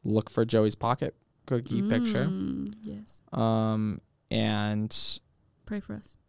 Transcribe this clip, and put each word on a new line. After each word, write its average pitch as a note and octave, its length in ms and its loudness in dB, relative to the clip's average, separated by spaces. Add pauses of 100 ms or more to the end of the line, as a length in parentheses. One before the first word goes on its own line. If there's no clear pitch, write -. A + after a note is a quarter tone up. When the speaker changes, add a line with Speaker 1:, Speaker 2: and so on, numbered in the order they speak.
Speaker 1:
Look G#2+ 260 2
for A#2 140 2
Joey's A2 300 4
pocket A#2+ 400 -2 (320)
cookie C3 360 0
picture. A3+ 440 2
Speaker 2:
Mm, F#3+ 560 -4
yes. - 380 -14 (120)
Speaker 1:
Um, A2 680 0 (300)
and G#2+ 640 0 (720)
Speaker 2:
Pray G#3 140 -4
for - 140 -12
us. - 220 -16 (120)